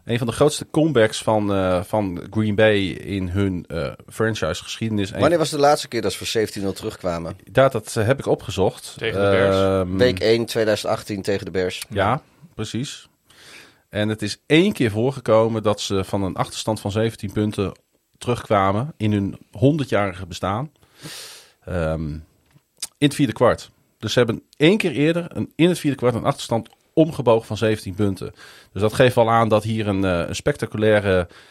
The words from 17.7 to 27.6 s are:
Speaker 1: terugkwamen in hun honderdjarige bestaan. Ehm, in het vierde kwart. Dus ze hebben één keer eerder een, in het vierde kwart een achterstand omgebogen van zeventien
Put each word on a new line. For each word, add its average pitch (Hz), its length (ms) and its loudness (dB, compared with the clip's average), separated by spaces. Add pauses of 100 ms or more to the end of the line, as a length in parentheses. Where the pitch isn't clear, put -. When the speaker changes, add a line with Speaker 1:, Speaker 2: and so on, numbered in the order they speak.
Speaker 1:
terugkwamen 110 800 0
in 107 160 0
hun 98 260 -2 (140)
honderdjarige 104 760 0
bestaan. 98 440 -4 (920)
Ehm, 80 440 -4 (880)
in 147 80 2
het 143 80 2
vierde 127 180 0
kwart. - 380 2 (280)
Dus 110 140 -6
ze - 60 2
hebben 117 240 2 (140)
één 175 220 4
keer 175 140 0
eerder 165 360 0
een, - 280 -6
in 165 120 4
het 175 100 0
vierde 139 180 -2
kwart 123 180 0
een 110 100 -4
achterstand 117 440 -2 (240)
omgebogen 127 540 2
van 107 100 -6
zeventien 107 380 -2